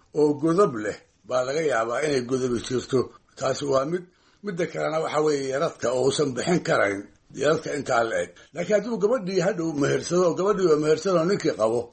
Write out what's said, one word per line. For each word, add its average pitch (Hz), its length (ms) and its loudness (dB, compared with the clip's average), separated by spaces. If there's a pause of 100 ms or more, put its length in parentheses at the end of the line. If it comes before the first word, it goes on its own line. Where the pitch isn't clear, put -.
(140)
oo 147 200 4
godob 165 420 2
leh 107 200 -4 (280)
baa 127 200 0
laga 139 160 -2
yaabaa 120 420 0
inay 147 180 0
godobi 123 400 -2
jirto. 123 400 -2 (360)
Taasi 135 280 -4
waa 135 200 2
mid. 175 200 -4 (400)
Midda 180 220 -4
kalena 156 340 -4
waxa 147 200 -2
weeye 143 280 0
yaradka 139 400 -2
oo 127 160 0
uusan 139 300 2
bixin 151 260 0
karayn 104 400 0 (300)
yaradka 151 440 0
intaa 127 300 0
la 113 160 -2
eg. 90 100 -4 (200)
Laakiin 175 260 -2
hadduu 220 220 -2
gabadhii 196 420 0
hadhow 170 320 -2
mehersado 139 500 0
oo 170 120 2
gabadhii 185 340 2
oo 151 80 6
mehersado 156 480 2
ninkii 170 320 0
qabo, 110 240 2 (120)